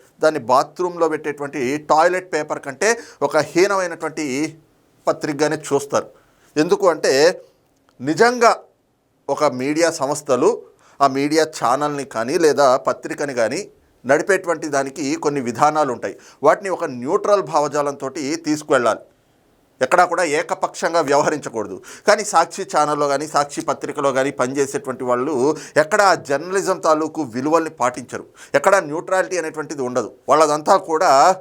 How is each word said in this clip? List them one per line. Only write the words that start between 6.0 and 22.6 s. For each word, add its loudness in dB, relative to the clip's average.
ఎందుకు 2
అంటే, 2
నిజంగా 2
ఒక 0
మీడియా 0
సంస్థలు 0
ఆ 6
మీడియా 0
ఛానల్ని -2
కానీ -4
లేదా 6
పత్రికని -4
కానీ -2
నడిపేటువంటి 0
దానికి -4
కొన్ని -2
విధానాలు 0
ఉంటాయి. -8
వాటిని 2
ఒక -4
న్యూట్రల్ 0
భావజాలంతో -2
తీసుకువెళ్ళాలి, 0
ఎక్కడా 4
కూడా 0
ఏకపక్షంగా -2
వ్యవహరించకూడదు. 0
కానీ 4
సాక్షి 0